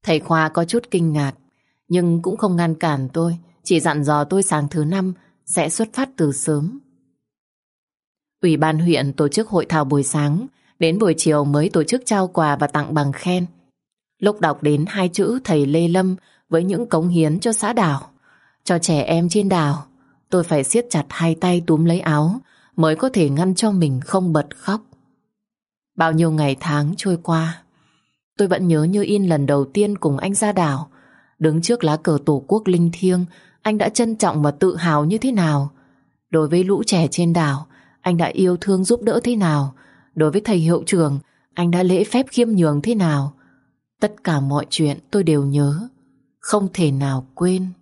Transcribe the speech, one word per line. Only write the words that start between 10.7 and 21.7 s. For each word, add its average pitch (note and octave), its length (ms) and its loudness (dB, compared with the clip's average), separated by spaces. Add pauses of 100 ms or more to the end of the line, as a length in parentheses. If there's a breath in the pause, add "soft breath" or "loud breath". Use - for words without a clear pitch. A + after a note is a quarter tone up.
đến E3 200 0
buổi F#3+ 180 2
chiều D3 280 2
mới D3 240 2
tổ D#3+ 160 0
chức B3+ 220 -2
trao F#3+ 220 0
quà D3+ 280 0
và D3 100 -2
tặng D3+ 280 -4
bằng C#3+ 180 0
khen. F3+ 340 -2 (720)
Lúc G#3 220 0
đọc D3+ 220 -2
đến D3 260 2
hai F#3+ 200 -2
chữ G3+ 360 -2
thầy D3 220 2
Lê E3 220 2
Lâm F#3 280 0 (320 soft breath)
với E3 160 0
những G3+ 240 -2
cống E3+ 200 0
hiến D#3+ 320 2
cho A#3 120 -2
xã A3 200 -2
đảo, E3+ 360 0 (560 soft breath)
cho F3 140 0
trẻ D#3+ 240 0
em E3+ 260 0
trên G3+ 200 0
đảo, D3 360 0 (460 soft breath)
tôi F3 140 2
phải D3+ 200 0
siết A#3+ 260 0
chặt D3 180 -2
hai E3 260 0
tay F3 320 0
túm D#3+ 180 2